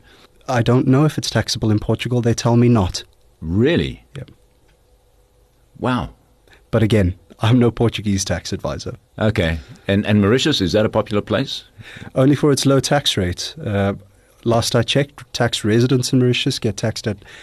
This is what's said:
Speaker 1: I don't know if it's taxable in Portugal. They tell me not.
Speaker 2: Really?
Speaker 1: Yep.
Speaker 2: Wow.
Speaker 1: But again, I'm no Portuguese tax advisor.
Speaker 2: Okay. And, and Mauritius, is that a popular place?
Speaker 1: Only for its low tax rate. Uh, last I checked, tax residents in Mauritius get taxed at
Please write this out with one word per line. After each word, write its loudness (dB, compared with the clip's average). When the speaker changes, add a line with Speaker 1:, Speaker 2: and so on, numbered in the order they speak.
Speaker 1:
I 0
don't 2
know 4
if 0
it's -6
taxable -2
in 2
Portugal. -2
They 2
tell 0
me 6
not. 0
Speaker 2:
Really? 0
Speaker 1:
Yep. -14
Speaker 2:
Wow. -4
Speaker 1:
But 2
again, 2
I'm 4
no 4
Portuguese -2
tax -6
advisor. -8
Speaker 2:
Okay. 0
And, 0
and 2
Mauritius, 2
is 0
that 2
a 0
popular -2
place? -4
Speaker 1:
Only 4
for 2
its 0
low 4
tax 0
rate. -4
Uh, 0
last 0
I 4
checked, -4
tax -4
residents 0
in 4
Mauritius 0
get -4
taxed -6
at -4